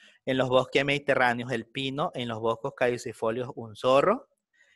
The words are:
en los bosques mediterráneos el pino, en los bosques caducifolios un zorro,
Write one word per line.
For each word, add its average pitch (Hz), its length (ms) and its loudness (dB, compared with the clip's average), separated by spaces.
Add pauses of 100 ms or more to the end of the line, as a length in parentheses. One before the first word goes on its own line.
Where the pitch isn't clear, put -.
(260)
en 131 120 0
los 131 100 2
bosques 131 380 2
mediterráneos 127 680 0
el 113 140 -4
pino, 135 500 -6
en 120 140 -6
los 110 100 -6
bosques 113 380 -2
caducifolios 120 760 -2
un 113 200 -14
zorro, 143 540 2 (460)